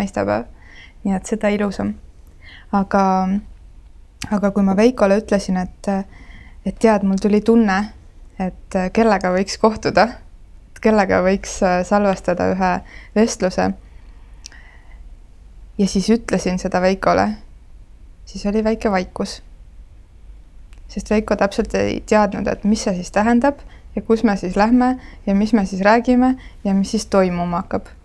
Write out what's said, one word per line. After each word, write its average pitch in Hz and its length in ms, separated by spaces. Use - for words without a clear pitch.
naistepäev. 104 500
Nii 196 80
et 185 160
seda 208 240
ilusam. 202 400
Aga, 196 320
aga 196 100
kui 196 160
ma 190 100
Veikole 214 460
ütlesin, 190 400
et, - 320
et - 160
tead, 214 240
mul 190 160
tuli 214 240
tunne, 220 340
et 185 400
kellega 196 400
võiks - 240
kohtuda, 214 480
et - 160
kellega 190 320
võiks, 190 400
äh, 180 240
salvestada 185 720
ühe 185 180
vestluse. 190 640
Ja 196 100
siis 190 200
ütlesin 196 500
seda 180 220
Veikole, 185 480
siis - 220
oli 214 180
väike 220 260
vaikus. 185 520
Sest - 220
Veiko 214 260
täpselt 202 380
ei 202 260
teadnud, 202 480
et - 160
mis 214 220
see 190 100
siis 180 160
tähendab 240 480
ja 202 60
kus 226 220
me 202 160
siis 185 160
lähme 247 380
ja 196 80
mis 214 180
me 208 140
siis 190 180
räägime 247 520
ja 196 100
mis 196 160
siis 214 220
toimuma 175 480
hakkab. - 320